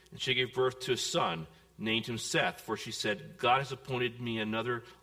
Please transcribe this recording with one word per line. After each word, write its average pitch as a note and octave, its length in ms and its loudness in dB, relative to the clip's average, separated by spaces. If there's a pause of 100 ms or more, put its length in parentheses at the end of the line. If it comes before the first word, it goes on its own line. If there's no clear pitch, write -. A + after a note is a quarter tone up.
(120)
and - 80 -16
she C3 140 0
gave B2 200 2
birth B2+ 280 2
to C3+ 100 -2
a A#2 60 4
son, E2 500 0 (300)
named A2 280 0
him A#2 120 -4
Seth, G#2+ 420 0
for - 160 -4
she A2+ 160 -8
said, - 460 -2
"God B2 220 6
has C3+ 120 -2
appointed B2 480 -2
me A#2 200 -2
another A2+ 440 0 (200)